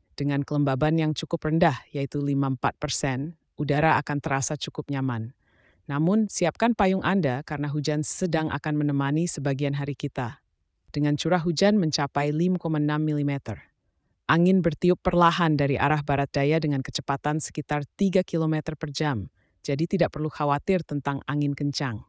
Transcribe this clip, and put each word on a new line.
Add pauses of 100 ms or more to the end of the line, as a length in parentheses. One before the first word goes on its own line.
(160)
dengan
kelembaban
yang
cukup
rendah,
yaitu
lima
puluh
empat
persen, (240)
udara
akan
terasa
cukup
nyaman. (480)
Namun,
siapkan
payung
Anda
karena
hujan
sedang
akan
menemani
sebagian
hari
kita, (520)
dengan
curah
hujan
mencapai
lima
koma
enam
milimeter. (640)
Angin
bertiup
perlahan
dari
arah
barat
daya
dengan
kecepatan
sekitar
tiga
kilometer
per
jam, (320)
jadi
tidak
perlu
khawatir
tentang
angin
kencang.